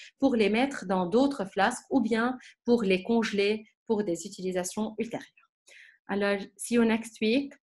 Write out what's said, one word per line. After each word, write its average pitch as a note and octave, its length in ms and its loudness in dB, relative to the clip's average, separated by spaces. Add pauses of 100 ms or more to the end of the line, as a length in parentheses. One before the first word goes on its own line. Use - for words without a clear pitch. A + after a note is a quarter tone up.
(200)
pour B3 160 2
les G#3 160 4
mettre B3 340 -2
dans F#3 220 0
d'autres B3 380 2
flasques G3+ 440 -2
ou C4+ 100 2
bien A3+ 380 0 (260)
pour A#3+ 200 2
les F#3 180 2
congeler G#3+ 640 0 (220)
pour G#3 160 0
des E3+ 240 -4
utilisations F#3 720 -6
ultérieures. - 500 -10 (580)
Alors, G3+ 300 0 (200)
see - 180 -4
you A#3 100 6
next A3+ 340 -2
week. A#3+ 440 0